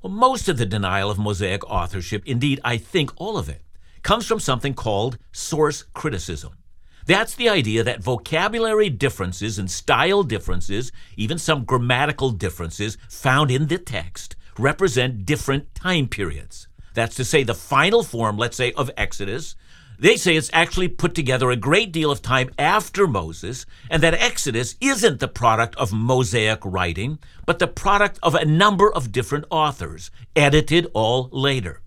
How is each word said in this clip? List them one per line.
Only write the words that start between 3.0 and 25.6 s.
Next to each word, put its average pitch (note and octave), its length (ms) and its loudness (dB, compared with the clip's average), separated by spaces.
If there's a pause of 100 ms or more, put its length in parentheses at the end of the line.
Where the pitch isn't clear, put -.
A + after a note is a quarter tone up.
all G#3 200 -4
of E2+ 120 -4
it, C#2 140 -12 (400)
comes G#3+ 240 0
from A3 120 0
something C3 360 -2
called A2 420 -2 (160)
source D3+ 500 0 (100)
criticism. F#2 600 -6 (520)
That's G3+ 280 2
the A#3 160 2
idea A2+ 340 2
that A2+ 200 -2
vocabulary G#3+ 880 0
differences G2+ 680 -2
and F#2+ 120 -4
style E3+ 540 2
differences, A2 680 -2 (260)
even A2 220 -2
some C#3+ 260 0
grammatical B2+ 640 0
differences G2 680 -6 (120)
found C3+ 400 2
in C#3 180 2
the E3+ 120 -2
text, - 560 -10 (220)
represent B2+ 680 0
different C#3 480 -2
time F3 340 0
periods. - 600 -8 (260)
That's A2+ 220 -2
to B2+ 100 -2
say, C#3+ 180 4
the A2 100 0
final F3 500 2
form, A2 340 -2
let's A#2 200 -2
say, B2 160 0
of C#3 220 -4
Exodus, G#2 600 -6 (440)
they G3 160 6
say F3 200 2
it's D3+ 180 0
actually E3+ 360 2
put - 260 -2
together B2+ 340 2
a B2 60 2
great E3 360 2
deal D#3 200 0
of C#3 100 -4
time C3 380 0
after F#3+ 480 2
Moses, F#2 580 -6 (240)
and D#3 140 2
that E3 100 4
Exodus B2+ 680 0
isn't A3+ 400 2
the C3+ 80 -2
product A#2 480 2